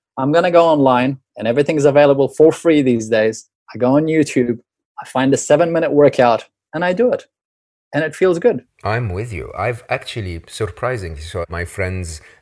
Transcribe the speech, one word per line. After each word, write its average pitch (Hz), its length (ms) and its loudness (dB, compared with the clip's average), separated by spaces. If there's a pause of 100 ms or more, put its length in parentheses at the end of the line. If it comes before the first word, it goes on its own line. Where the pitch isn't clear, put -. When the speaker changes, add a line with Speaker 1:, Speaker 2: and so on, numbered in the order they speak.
(180)
Speaker 1:
I'm 135 140 -2
gonna 170 180 2
go 170 160 6
online 135 520 2 (200)
and 110 100 -4
everything 143 280 0
is 143 100 2
available 139 420 4
for 156 240 4
free 156 300 2
these 117 260 0
days. 110 400 -2 (260)
I 110 40 -12
go 123 180 2
on 156 80 2
YouTube, 139 540 0 (420)
I - 60 -18
find 135 260 -2
a 131 60 0
seven-minute 165 540 0
workout, 131 540 2 (280)
and 160 100 -4
I 180 80 0
do 226 180 0
it, - 160 -6 (640)
and 151 120 -2
it 151 100 -6
feels 185 240 0
good. 175 260 0 (200)
Speaker 2:
I'm 110 260 -4
with 107 220 -8
you. - 260 -12
I've 117 300 -6
actually, 95 580 -8
surprisingly, 95 760 -8
so 85 280 -8
my 85 160 -8
friends 92 560 -8 (220)